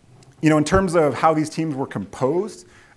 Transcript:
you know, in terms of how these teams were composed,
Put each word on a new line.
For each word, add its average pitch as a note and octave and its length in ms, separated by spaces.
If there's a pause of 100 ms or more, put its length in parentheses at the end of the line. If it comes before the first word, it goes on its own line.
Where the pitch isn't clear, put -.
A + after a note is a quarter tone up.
(420)
you D#3 80
know, D#3 80
in D3 60
terms F#3 320
of D3+ 180
how D#3+ 200
these D#3 160
teams D#3+ 260
were C3 120
composed, C#3+ 800 (320)